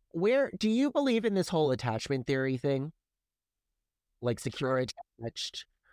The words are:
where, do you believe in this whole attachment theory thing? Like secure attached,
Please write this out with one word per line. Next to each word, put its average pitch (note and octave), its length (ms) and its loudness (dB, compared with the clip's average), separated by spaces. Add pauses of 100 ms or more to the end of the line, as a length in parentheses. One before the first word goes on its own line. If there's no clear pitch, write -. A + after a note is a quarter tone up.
(120)
where, B3 460 2
do G#3+ 100 2
you B3 220 4
believe B3+ 340 2
in G#3+ 100 2
this F#3 140 2
whole D#3 220 4
attachment B2+ 560 -2
theory C3 300 0
thing? C#3 360 -2 (1300)
Like A#2+ 180 -2
secure C3 380 -2
attached, - 880 -8 (260)